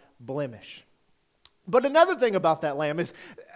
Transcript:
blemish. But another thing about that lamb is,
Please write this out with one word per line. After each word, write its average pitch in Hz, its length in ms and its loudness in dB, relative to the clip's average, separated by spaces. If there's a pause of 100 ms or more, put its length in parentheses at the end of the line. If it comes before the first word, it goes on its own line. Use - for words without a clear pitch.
(200)
blemish. 123 640 -10 (800)
But 240 180 2
another 320 300 4
thing 233 200 0
about 160 260 0
that 147 160 -4
lamb 151 220 -2
is, 160 140 -6 (420)